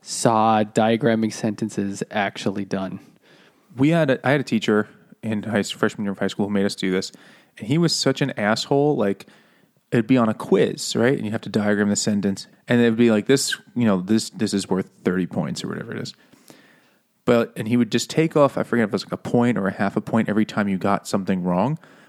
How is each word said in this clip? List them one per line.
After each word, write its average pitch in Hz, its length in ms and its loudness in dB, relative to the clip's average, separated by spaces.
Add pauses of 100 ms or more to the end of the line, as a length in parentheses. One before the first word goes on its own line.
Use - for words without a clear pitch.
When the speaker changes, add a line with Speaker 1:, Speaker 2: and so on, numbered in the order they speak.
Speaker 1:
saw 110 600 2
diagramming 110 680 0
sentences 104 680 -6 (100)
actually 101 540 -4
done. 95 340 -8 (800)
Speaker 2:
We 139 120 4
had 160 200 4
a, 123 180 0
I 131 40 4
had 147 80 4
a 127 40 -4
teacher 107 440 0 (340)
in 110 220 -4
high, 104 200 0
freshman - 420 -4
year 98 60 -4
of 92 80 -10
high 98 80 -2
school 101 200 -4
who 101 60 -6
made 98 120 2
us 101 100 -2
do 95 160 -2
this, 92 200 -2 (460)
and 104 100 -12
he 139 100 0
was 170 180 2
such - 260 0
an 135 160 2
asshole. 139 600 0
Like, 101 280 -2 (680)
it'd 117 160 2
be 131 100 4
on 117 100 4
a 110 60 0
quiz, - 640 0
right? 127 200 4
And - 100 -6
you 104 60 -4
have 110 100 -6
to - 80 -10
diagram 104 400 2
the 101 60 2
sentence, 101 520 -2 (200)
and 120 140 4
it'd 117 160 2
be 117 140 6
like, 104 160 0
"This, - 280 2 (200)
you 120 100 2
know, 95 160 2
this, 107 300 0
this 107 220 -4
is 98 160 -2
worth 95 200 -2 (140)
thirty 90 240 0
points," - 360 -6
or - 60 -8
whatever - 260 -10
it - 60 -8
is. - 120 -12 (1120)
But, 120 300 2
and 110 120 -6
he 120 100 2
would 113 140 2
just 117 180 -2
take 160 260 0
off, 143 220 4
I - 60 -2
forget 120 200 0
if 104 60 -2
it 104 40 -4
was, 98 120 -2
like, - 80 -8
a 101 40 -8
point 120 400 0
or 98 100 -2
a 98 60 0
half 98 220 -4
a 107 60 0
point 113 260 -2
every 107 180 2
time 104 220 -2
you 98 100 -2
got 101 300 -2
something 95 360 -2
wrong. 92 360 0 (300)